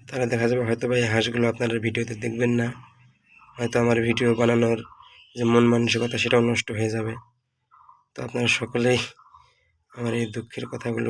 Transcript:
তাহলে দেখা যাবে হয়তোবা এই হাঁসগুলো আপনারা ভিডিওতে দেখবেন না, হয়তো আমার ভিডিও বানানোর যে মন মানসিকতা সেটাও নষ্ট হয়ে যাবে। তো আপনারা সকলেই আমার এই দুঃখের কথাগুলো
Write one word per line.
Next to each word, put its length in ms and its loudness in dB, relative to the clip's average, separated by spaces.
তাহলে 200 -4
দেখা 220 0
যাবে 200 0
হয়তোবা 280 -2
এই 160 2
হাঁসগুলো 360 0
আপনারা 260 -2
ভিডিওতে 280 -4
দেখবেন 460 -2
না, 80 -2
হয়তো 240 -4
আমার 180 2
ভিডিও 260 2
বানানোর 440 2
যে 80 -2
মন 280 6
মানসিকতা 460 0
সেটাও 320 4
নষ্ট 220 -2
হয়ে 180 -2
যাবে। 240 -4
তো 120 -12
আপনারা 220 0
সকলেই 520 2
আমার 220 -4
এই 120 0
দুঃখের 400 -10
কথাগুলো 420 -4